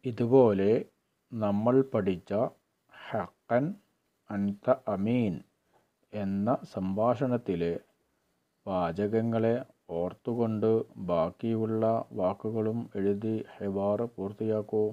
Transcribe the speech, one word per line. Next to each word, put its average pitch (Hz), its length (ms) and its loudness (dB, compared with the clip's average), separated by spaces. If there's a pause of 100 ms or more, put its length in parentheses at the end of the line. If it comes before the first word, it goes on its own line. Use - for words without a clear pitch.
ഇതുപോലെ 113 640 6 (600)
നമ്മൾ 107 500 0
പഠിച്ച 98 520 -2 (600)
ഹഖൻ - 720 -4 (640)
അൻത 101 460 -2 (120)
അമീൻ 104 480 0 (800)
എന്ന 101 500 -2
സംഭാഷണത്തിലെ 101 1080 -2 (920)
വാചകങ്ങളെ 107 920 0 (340)
ഓർത്തുകൊണ്ട് 110 800 -2 (260)
ബാക്കിയുള്ള 110 840 -2 (280)
വാക്കുകളും 110 680 -2 (160)
എഴുതി 101 400 0 (140)
ഹിവാർ 104 560 -2
പൂർത്തിയാക്കൂ. 107 880 -4